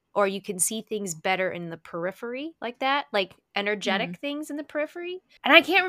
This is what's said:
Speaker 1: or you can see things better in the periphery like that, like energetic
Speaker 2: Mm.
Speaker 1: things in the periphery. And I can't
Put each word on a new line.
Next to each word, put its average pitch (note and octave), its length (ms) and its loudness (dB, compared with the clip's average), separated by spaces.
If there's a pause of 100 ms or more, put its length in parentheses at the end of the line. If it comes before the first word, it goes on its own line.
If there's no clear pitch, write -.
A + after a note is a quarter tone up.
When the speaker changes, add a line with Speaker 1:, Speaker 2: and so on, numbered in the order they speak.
(160)
Speaker 1:
or G3+ 120 4
you G3 140 -4
can G3 160 -8
see A3 240 -2
things G3+ 320 -6
better F#3 380 0
in F3 180 -8
the E3 80 -10
periphery A#3+ 840 -8
like A#3+ 200 -10
that, C#4 340 0
like G3 220 0 (200)
energetic G3+ 580 -2
Speaker 2:
Mm. - 40 -14
Speaker 1:
things D4 320 -6
in D4 80 -6
the D#4 60 -8
periphery. F4 580 -6 (220)
And C4+ 100 6
I E4 80 12
can't F4+ 280 4